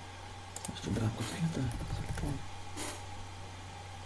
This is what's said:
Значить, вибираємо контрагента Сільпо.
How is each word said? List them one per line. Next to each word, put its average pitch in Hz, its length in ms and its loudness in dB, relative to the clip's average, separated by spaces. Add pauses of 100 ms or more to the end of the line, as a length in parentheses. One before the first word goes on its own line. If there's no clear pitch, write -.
(640)
Значить, - 200 0
вибираємо 110 320 6
контрагента 160 440 2 (340)
Сільпо. - 320 2 (1800)